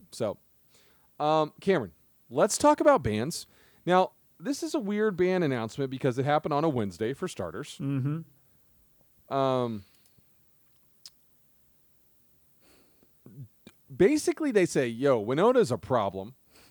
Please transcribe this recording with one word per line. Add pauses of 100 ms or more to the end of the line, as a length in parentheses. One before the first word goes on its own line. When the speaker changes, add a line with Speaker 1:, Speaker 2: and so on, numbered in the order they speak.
(120)
Speaker 1:
So, (840)
um,
Cameron, (380)
let's
talk
about
bans. (400)
Now, (300)
this
is
a
weird
ban
announcement
because
it
happened
on
a
Wednesday,
for
starters.
Speaker 2:
Mm-hmm.
Speaker 1:
Um, (4000)
basically,
they
say,
"Yo,
Winona's
a
problem. (360)